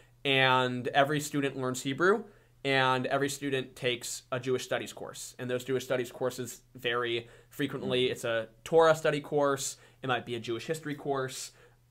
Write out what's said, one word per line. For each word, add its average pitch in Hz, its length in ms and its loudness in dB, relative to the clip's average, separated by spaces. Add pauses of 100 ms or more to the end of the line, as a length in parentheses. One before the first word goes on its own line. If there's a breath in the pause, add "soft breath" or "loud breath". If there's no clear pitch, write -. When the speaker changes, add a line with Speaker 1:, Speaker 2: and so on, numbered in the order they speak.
(240 soft breath)
Speaker 1:
And 127 640 4
every 143 320 4
student 139 360 -2
learns 127 260 -4
Hebrew, 175 420 2 (400 loud breath)
and 131 420 4
every 139 220 0
student 135 460 -4
takes - 560 -4
a 131 80 -2
Jewish 127 260 0
studies 113 280 -4
course. - 460 -14
And 127 120 -6
those 127 140 -2
Jewish 131 200 -2
studies 123 280 -2
courses 127 500 -6 (140)
vary 120 520 -2 (200 loud breath)
frequently. 127 560 -2
Speaker 2:
Mm-hmm. 123 80 2
Speaker 1:
It's - 120 -8
a 113 240 -2 (160)
Torah 160 300 6
study 151 260 0
course. 143 560 0 (260 soft breath)
It 135 40 -6
might 123 180 0
be 120 120 -6
a 113 40 -6
Jewish 117 260 -6
history 156 280 -6
course. 135 560 -6 (400 soft breath)